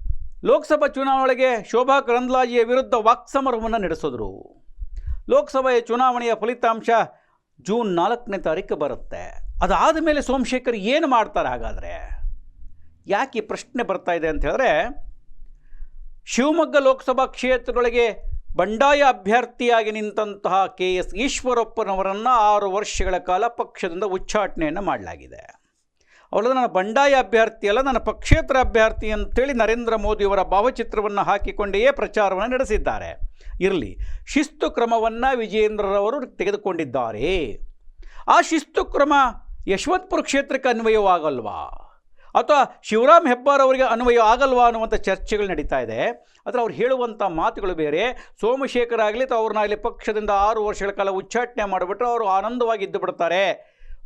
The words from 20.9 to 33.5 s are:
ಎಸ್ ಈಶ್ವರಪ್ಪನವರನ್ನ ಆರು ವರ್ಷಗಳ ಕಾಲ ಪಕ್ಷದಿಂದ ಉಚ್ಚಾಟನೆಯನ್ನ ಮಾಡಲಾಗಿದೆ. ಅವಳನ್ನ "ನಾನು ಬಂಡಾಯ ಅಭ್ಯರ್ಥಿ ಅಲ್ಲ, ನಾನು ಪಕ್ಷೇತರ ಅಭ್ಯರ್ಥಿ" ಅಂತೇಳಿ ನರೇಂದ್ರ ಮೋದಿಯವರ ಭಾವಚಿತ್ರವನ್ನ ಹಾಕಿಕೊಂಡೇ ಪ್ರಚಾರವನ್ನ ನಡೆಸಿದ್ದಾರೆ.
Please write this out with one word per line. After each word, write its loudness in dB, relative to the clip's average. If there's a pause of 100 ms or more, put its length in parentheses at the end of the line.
ಎಸ್ -4
ಈಶ್ವರಪ್ಪನವರನ್ನ -2
ಆರು 4
ವರ್ಷಗಳ -2
ಕಾಲ 0
ಪಕ್ಷದಿಂದ -6
ಉಚ್ಚಾಟನೆಯನ್ನ -2
ಮಾಡಲಾಗಿದೆ. -8 (720)
ಅವಳನ್ನ 0
"ನಾನು 2
ಬಂಡಾಯ 2
ಅಭ್ಯರ್ಥಿ 2
ಅಲ್ಲ, 2
ನಾನು 0
ಪಕ್ಷೇತರ 2
ಅಭ್ಯರ್ಥಿ" 2
ಅಂತೇಳಿ -2
ನರೇಂದ್ರ 0
ಮೋದಿಯವರ 0
ಭಾವಚಿತ್ರವನ್ನ 0
ಹಾಕಿಕೊಂಡೇ 0
ಪ್ರಚಾರವನ್ನ 0
ನಡೆಸಿದ್ದಾರೆ. -2 (400)